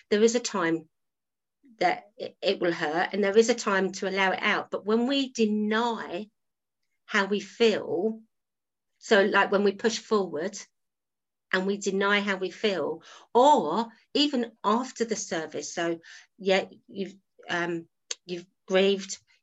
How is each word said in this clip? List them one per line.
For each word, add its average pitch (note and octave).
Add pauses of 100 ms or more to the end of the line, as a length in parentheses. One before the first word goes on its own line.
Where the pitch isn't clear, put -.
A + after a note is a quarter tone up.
(100)
there G#3
is A3+
a A#3+
time E3 (920)
that - (120)
it, -
it F#3+
will F3
hurt E3
and G3+
there G3
is A3+
a A#3+
time G3
to F#3+
allow F#3+
it -
out. G3
But F#3+
when A3+
we C#4
deny G#3+ (800)
how G3+
we G3+
feel, G#3 (800)
so, G3
like, G3
when G3+
we G3+
push A3
forward F#3 (960)
and F#3
we G3+
deny G3
how G3+
we F#3
feel, E3+ (320)
or A3+ (260)
even C#4+ (100)
after A3+
the A3
service, D#3
so, E3+ (400)
yeah, F#3+ (220)
you've, G3 (360)
um, E3+ (380)
you've F3 (200)
grieved, G3 (240)